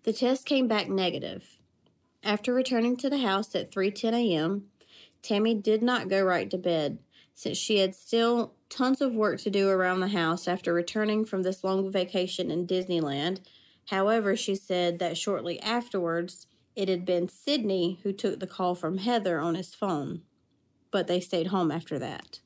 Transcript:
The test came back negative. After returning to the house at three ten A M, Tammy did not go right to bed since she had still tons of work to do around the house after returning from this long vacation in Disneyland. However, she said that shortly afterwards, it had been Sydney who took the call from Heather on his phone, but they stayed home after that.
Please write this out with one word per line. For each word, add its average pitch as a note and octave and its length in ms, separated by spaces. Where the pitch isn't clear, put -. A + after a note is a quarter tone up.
The A3 100
test C4 320
came C4 200
back G#3+ 220
negative. - 680
After G#3+ 320
returning B3 440
to C#4 120
the C#4+ 80
house G3+ 360
at - 160
three G3 200
ten A3 240
A A#3 200
M, F#3 340
Tammy A3 340
did G#3+ 280
not A#3+ 260
go G3 140
right F3 280
to F#3 60
bed E3 420
since - 240
she G#3+ 200
had F#3+ 160
still A#3 600
tons C4 320
of B3+ 120
work G#3+ 260
to G#3 100
do G3 180
around F#3 320
the F#3 80
house F3 400
after F3+ 240
returning G#3+ 520
from F#3+ 180
this F#3 200
long F#3+ 280
vacation F#3 600
in F3 160
Disneyland. F3 760
However, G3+ 460
she G3 180
said F3 460
that E3+ 180
shortly E3+ 420
afterwards, F3+ 840
it G3 140
had F3+ 160
been F3+ 240
Sydney F#3+ 760
who G3 100
took G3 280
the F#3+ 60
call F3+ 280
from F3+ 240
Heather G3 400
on E3 160
his F3+ 200
phone, E3+ 480
but F#3+ 160
they F3+ 140
stayed F3 280
home D#3+ 220
after D#3 280
that. - 480